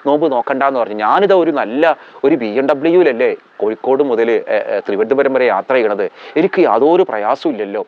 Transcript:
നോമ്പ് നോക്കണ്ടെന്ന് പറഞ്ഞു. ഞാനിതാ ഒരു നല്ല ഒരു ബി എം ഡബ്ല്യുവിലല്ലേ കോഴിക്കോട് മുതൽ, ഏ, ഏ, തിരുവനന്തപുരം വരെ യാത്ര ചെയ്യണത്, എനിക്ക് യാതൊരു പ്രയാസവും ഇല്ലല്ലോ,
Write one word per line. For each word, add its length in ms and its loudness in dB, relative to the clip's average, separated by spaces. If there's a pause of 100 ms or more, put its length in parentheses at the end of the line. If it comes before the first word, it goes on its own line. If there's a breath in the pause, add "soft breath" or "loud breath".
നോമ്പ് 260 2
നോക്കണ്ടെന്ന് 480 0
പറഞ്ഞു. 140 -4
ഞാനിതാ 400 2
ഒരു 160 2
നല്ല 460 0 (280 loud breath)
ഒരു 100 4
ബി 120 -4
എം 220 -2
ഡബ്ല്യുവിലല്ലേ 640 2 (260)
കോഴിക്കോട് 420 -2
മുതൽ, 280 0
ഏ, 260 -2
ഏ, 320 -2
തിരുവനന്തപുരം 460 0
വരെ 100 2
യാത്ര 300 0
ചെയ്യണത്, 360 0 (260 loud breath)
എനിക്ക് 240 0
യാതൊരു 480 4
പ്രയാസവും 440 -4
ഇല്ലല്ലോ, 360 -6